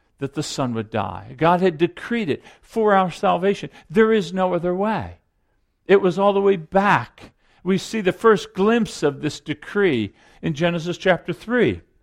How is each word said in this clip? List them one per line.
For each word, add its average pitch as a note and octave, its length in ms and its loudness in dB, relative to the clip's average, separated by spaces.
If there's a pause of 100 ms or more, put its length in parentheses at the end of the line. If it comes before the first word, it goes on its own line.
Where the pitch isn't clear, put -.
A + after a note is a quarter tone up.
(180)
that C3+ 160 -8
the D3+ 80 -4
Son B2+ 320 -4
would A2 160 -6
die. G2+ 460 -6
God E3+ 240 2
had F3+ 180 2
decreed F3 500 -2
it A#2+ 140 -2 (180)
for G#3+ 320 0
our F#3 200 2
salvation. F#3 580 -2 (180)
There A3 240 4
is F3+ 200 0
no F#3 200 0
other F3+ 220 -2
way. F#3 440 -4 (680)
It G3 140 6
was F#3 180 0
all G3+ 140 2
the G3 80 2
way G3 160 2
back. E3+ 760 0 (300)
We F#3 160 0
see - 220 -6
the F#3 100 0
first G#3+ 420 2
glimpse G#3+ 520 0
of C3+ 160 0
this D3 180 -6
decree D3 760 -2 (300)
in E3 120 -4
Genesis E3+ 440 -4
chapter F3 340 0
three, F3 500 -2 (200)